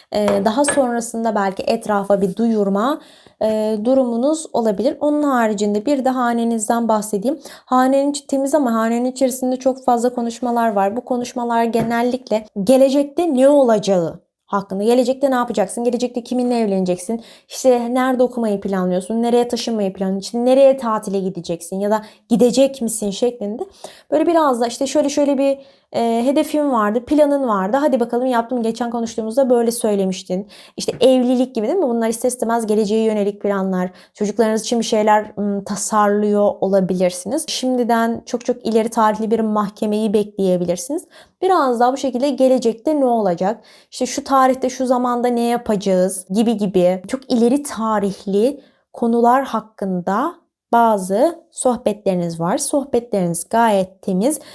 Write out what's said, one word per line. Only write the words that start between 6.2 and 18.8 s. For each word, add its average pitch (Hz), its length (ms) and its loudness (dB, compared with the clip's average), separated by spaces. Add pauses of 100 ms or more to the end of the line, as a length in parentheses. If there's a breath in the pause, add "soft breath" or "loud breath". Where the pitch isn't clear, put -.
bahsedeyim. 214 520 -2 (260 loud breath)
Hanenin 262 460 2
içi 285 160 -8
temiz 277 280 0
ama 262 180 2
hanenin 233 380 0
içerisinde 254 440 -2
çok 262 300 -2
fazla 247 280 0
konuşmalar 233 600 -2
var. 202 240 0
Bu 247 80 -8
konuşmalar 240 580 -2
genellikle 233 840 -2 (180)
gelecekte 269 720 4
ne 262 140 6
olacağı 202 720 2 (300)
hakkında, 196 300 -4
gelecekte 262 480 2
ne 262 40 0
yapacaksın, 233 480 -2
gelecekte 240 400 -2
kiminle 247 360 -2
evleneceksin, 196 640 -2 (260 loud breath)
işte 240 460 0
nerede 254 300 2
okumayı 226 380 -2
planlıyorsun, 190 600 -2